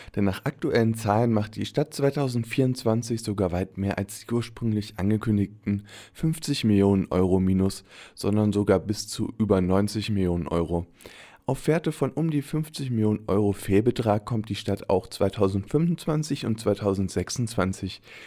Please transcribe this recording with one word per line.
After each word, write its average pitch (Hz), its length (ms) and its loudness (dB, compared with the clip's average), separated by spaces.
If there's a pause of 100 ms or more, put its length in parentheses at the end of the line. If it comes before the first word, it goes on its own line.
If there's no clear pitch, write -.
(140)
denn 101 120 0
nach 98 180 -2
aktuellen 113 500 0
Zahlen 113 380 2
macht 107 240 -2
die 101 100 -4
Stadt - 260 -2
zweitausendvierundzwanzig 120 1300 0
sogar 98 260 0
weit 90 280 -4
mehr 98 200 -2
als - 220 -6
die - 120 -10
ursprünglich 113 640 -4
angekündigten 101 920 0 (240)
fünfzig - 500 -4
Millionen 98 480 4
Euro 92 300 4
Minus, 95 420 2 (320)
sondern 104 380 2
sogar 101 260 4
bis 113 300 -4
zu - 300 -6
über 101 220 4
neunzig 101 500 0
Millionen 87 360 0
Euro. 85 400 0 (600)
Auf - 200 -4
Werte 160 240 2
von 139 220 -2
um 165 180 -2
die 147 120 -2
fünfzig 147 500 -6
Millionen 107 340 2
Euro 101 260 2
Fehlbetrag 107 720 2
kommt 110 260 -4
die 104 40 -4
Stadt - 340 -6
auch 92 200 2
zweitausendfünfundzwanzig 139 1400 0
und 110 140 -2
zweitausendsechsundzwanzig. 98 1400 -2 (240)